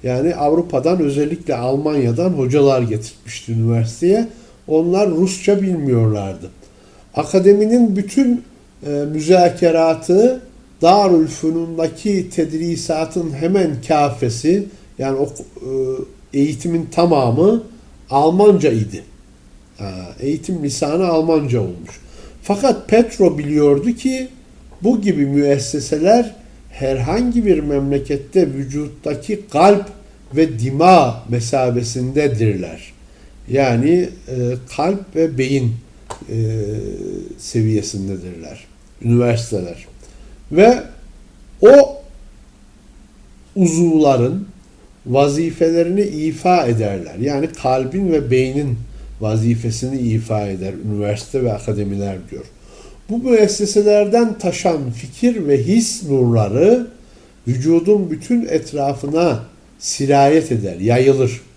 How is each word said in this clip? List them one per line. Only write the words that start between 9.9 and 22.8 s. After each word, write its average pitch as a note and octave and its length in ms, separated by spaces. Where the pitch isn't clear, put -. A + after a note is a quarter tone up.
Darülfünun'daki E3 1500
tedrisatın D#3+ 1040
hemen E3 420
kafesi, D3 800
yani C3+ 180
o, C#3+ 80
e, C3 1120
eğitimin D#3 520
tamamı E3+ 720
Almanca D#3+ 640
idi. G#2+ 320
E, G2+ 60
eğitim D3+ 440
lisanı D3+ 440
Almanca D#3 520
olmuş. F2+ 420
Fakat A3+ 460